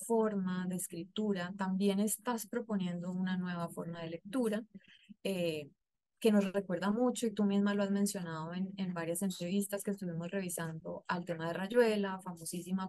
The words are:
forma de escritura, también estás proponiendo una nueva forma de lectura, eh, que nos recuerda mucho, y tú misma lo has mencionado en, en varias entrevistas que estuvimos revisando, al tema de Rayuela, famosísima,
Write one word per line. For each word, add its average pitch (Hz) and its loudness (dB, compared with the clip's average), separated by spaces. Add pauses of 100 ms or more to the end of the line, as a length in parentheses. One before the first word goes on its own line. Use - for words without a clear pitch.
forma 196 2
de 180 -2
escritura, 180 -2
también 190 2
estás 220 0
proponiendo 185 -2
una 185 0
nueva 175 -2
forma 170 -8
de 165 -6
lectura, 208 -2 (580)
eh, 165 0 (480)
que 220 6
nos 196 6
recuerda 190 0
mucho, 240 2
y 214 0
tú 208 2
misma 202 4
lo 202 2
has 196 2
mencionado 175 0
en, 190 -2
en 180 -2
varias 170 -2
entrevistas 196 0
que 208 -2
estuvimos 175 -4
revisando, 175 -6
al 175 -2
tema 165 -4
de 170 -2
Rayuela, 196 2
famosísima, 180 -6